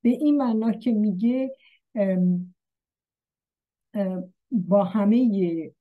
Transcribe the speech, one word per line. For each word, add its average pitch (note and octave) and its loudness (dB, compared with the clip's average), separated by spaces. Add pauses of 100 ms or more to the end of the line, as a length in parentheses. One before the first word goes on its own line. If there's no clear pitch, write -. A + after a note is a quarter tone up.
به A#3+ 2
این D4 2
معنا A3+ 0
که - -2
میگه، A3+ 0 (400)
ام، F3+ 0 (1400)
اه، F#3 -4 (260)
با G3 2
همه G3 0